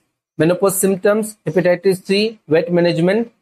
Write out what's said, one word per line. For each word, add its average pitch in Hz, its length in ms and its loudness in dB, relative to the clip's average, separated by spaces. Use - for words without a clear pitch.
menopause 180 320 0
symptoms, 202 640 -2
hepatitis 180 600 0
सी, 214 320 -2
weight 160 200 0
management 175 560 0